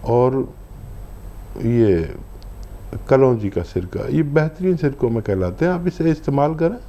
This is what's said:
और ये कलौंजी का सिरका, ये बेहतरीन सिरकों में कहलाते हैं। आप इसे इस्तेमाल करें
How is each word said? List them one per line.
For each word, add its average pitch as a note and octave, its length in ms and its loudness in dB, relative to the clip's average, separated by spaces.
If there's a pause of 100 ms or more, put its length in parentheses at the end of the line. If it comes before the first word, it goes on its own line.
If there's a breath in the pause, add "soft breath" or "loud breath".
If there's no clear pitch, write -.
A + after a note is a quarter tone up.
और B2+ 420 4 (1080)
ये G#2 560 4 (920)
कलौंजी B2+ 420 4
का F2 120 -2
सिरका, - 460 -4
ये D3+ 160 2
बेहतरीन D#3 520 2
सिरकों C#3 340 0
में A#2 120 0
कहलाते F#2 420 0
हैं। F3+ 80 2
आप F3 140 -2
इसे E3 240 0
इस्तेमाल D3 440 2
करें E3 220 0 (120)